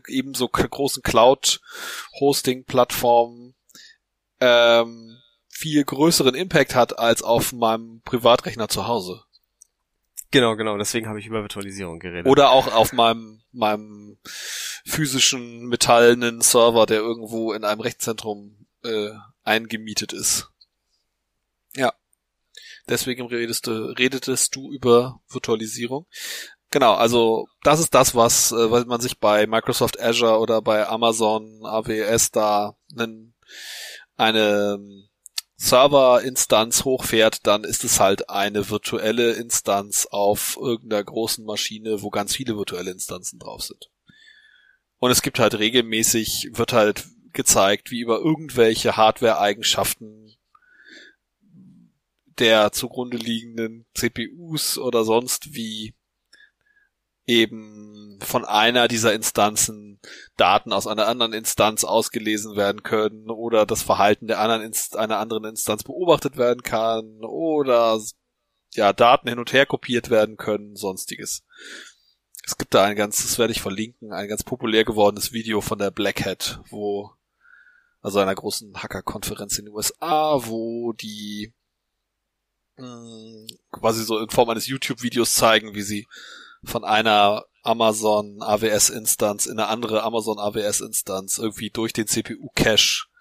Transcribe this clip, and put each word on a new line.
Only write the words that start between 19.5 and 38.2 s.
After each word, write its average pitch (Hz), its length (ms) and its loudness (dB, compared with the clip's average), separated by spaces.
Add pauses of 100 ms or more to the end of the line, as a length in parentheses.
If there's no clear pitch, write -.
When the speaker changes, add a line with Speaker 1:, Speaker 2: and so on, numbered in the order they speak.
Speaker 1:
ist. - 380 -4 (1300)
Ja. 131 160 0 (960)
Deswegen 123 400 -4
redest 117 400 -6
du, 110 280 -6
redetest - 600 -2
du 135 160 -12
über 123 560 2
Virtualisierung. 117 800 -6 (640)
Genau, 123 220 4
also 117 520 2 (160)
das 151 160 4
ist 165 160 -2
das, 127 220 6
was, 117 340 4
äh, 113 220 2
was 120 140 2
man 120 140 -4
sich 123 200 -6
bei 107 260 4
Microsoft 113 540 0
Azure 117 400 2
oder 110 220 0
bei 107 260 0
Amazon 110 720 0
A 110 240 -4
W 110 140 -2
S 110 320 0
da 104 440 0 (140)
einen, 113 440 -10 (840)
eine 104 640 2 (760)
Serverinstanz 127 1300 4
hochfährt, 113 640 2
dann 107 180 2
ist - 200 -6
es 113 140 0
halt 98 300 2